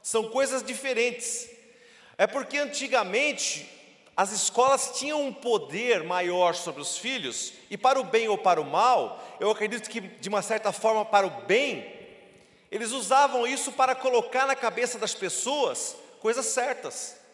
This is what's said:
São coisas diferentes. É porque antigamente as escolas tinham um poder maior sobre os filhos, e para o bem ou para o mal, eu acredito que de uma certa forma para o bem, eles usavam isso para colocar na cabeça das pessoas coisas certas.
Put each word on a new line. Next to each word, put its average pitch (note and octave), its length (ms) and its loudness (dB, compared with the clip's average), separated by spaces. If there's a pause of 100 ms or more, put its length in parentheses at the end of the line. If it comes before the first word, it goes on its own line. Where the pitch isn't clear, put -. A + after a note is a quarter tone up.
São A3 280 -2
coisas B3+ 340 0
diferentes. A#3+ 840 -4 (680)
É G3 100 4
porque C4+ 320 -4
antigamente A#3+ 1080 -2 (480)
as G3 140 2
escolas B3+ 680 2
tinham D4 260 -2
um C4+ 100 -4
poder G3 720 0
maior F3+ 500 2
sobre D3+ 260 -8
os C#3 160 -6
filhos, G#3 560 -6 (160)
e G3+ 80 -8
para C4 220 4
o C4 60 -2
bem A3+ 240 0
ou G3+ 100 2
para F3 220 4
o D3+ 40 0
mal, E3+ 760 2
eu G3+ 100 2
acredito G#3+ 400 -4
que A3+ 100 -6
de F#3 280 -12
uma G3+ 120 0
certa A3 300 -2
forma A3 340 2
para G3+ 220 4
o F#3 40 -2 (160)
bem, A3 460 2 (760)
eles A3 220 -6
usavam C4 520 4
isso C4 280 -4
para C4 200 4
colocar B3+ 540 2
na C4+ 80 2
cabeça A#3+ 460 -2
das G#3 140 -4
pessoas G3 840 -2 (240)
coisas A#3 260 0
certas. - 680 -4 (180)